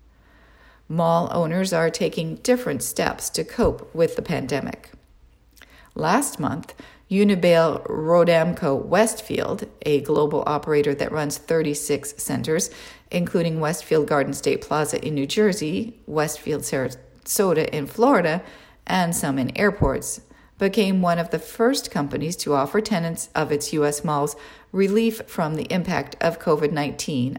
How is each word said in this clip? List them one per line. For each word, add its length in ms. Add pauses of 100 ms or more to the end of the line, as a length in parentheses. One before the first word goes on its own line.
(880)
Mall 460
owners 400
are 160
taking 480
different 460
steps 480
to 120
cope 520
with 220
the 60
pandemic. 680 (1040)
Last 440
month, 360 (360)
Unibail 760
Rodamco 960
Westfield, 800 (160)
a 180
global 460
operator 480
that 180
runs 260
thirty-six 800
centers, 520 (420)
including 500
Westfield 480
Garden 260
State 260
Plaza 460
in 80
New 120
Jersey, 800
Westfield 560
Sarasota 1080
in 180
Florida, 560 (440)
and 280
some 240
in 180
airports, 640 (380)
became 420
one 180
of 120
the 80
first 520
companies 460
to 180
offer 260
tenants 540
of 180
its 200
U 140
S 180
malls 320 (360)
relief 540
from 280
the 180
impact 480
of 200
covid 320
nineteen 680